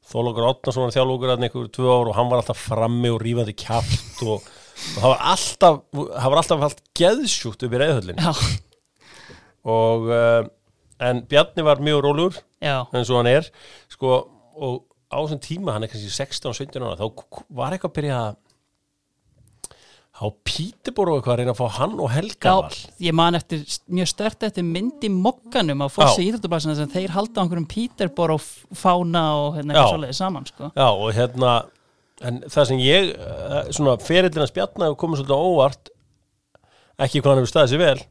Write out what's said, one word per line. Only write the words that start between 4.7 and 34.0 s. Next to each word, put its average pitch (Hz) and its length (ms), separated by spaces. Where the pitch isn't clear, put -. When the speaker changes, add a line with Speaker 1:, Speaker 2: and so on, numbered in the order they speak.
Speaker 1:
það 123 100
var 120 80
alltaf, 175 640
það 131 400
var 156 80
alltaf 160 240
allt - 180
geðsjúkt 180 720
upp 117 80
í 123 60
Reiðhöllinni. 139 420
Speaker 2:
Já. 165 80
Speaker 1:
Og, 113 440
eh, 117 380
en 123 260
Bjarni 151 400
var 147 160
mjög 147 220
rólegur, 156 340
Speaker 2:
Já. 135 300
Speaker 1:
eins 123 180
og 127 80
hann 120 80
er, 143 220
sko, 131 400
og 131 280
á 131 80
þessum 151 240
tíma, 170 300
hann 107 100
er 104 80
kannski 104 160
sextán, 127 480
sautján 131 320
ára, 92 80
þá 107 160
k-, - 160
k-, - 220
var 139 260
eitthvað 180 160
að - 80
byrja 139 300
að, 104 60
þá - 80
Peterborough 180 720
eitthvað 123 160
að - 20
reyna 123 160
að 110 60
fá 123 80
hann 156 220
og 135 100
Helga 180 400
Speaker 2:
Já, 185 140
Speaker 1:
Val. - 140
Speaker 2:
ég 165 80
man 170 240
eftir 156 300
s-, - 180
mjög 180 240
sterkt - 380
eftir 196 180
mynd 214 400
í 208 80
Mogganum 185 720
á - 80
forsíðu 143 300
Speaker 1:
Já. 202 80
Speaker 2:
Íþróttablaðsins 160 480
sem 147 100
þeir 180 240
halda 226 240
á 202 60
einhverjum 170 260
Peterborough 170 720
f-, - 320
fána 175 520
og, 147 240
hérna, 147 160
eitthvað 143 100
Speaker 1:
Já. 98 80
Speaker 2:
svoleiðis 135 300
saman, 165 260
sko. 147 240
Speaker 1:
Já, 135 160
og 104 240
hérna, 123 380
en 123 200
það 147 260
sem 127 140
ég, 165 320
eh, 87 560
svona 131 300
ferillinn 165 420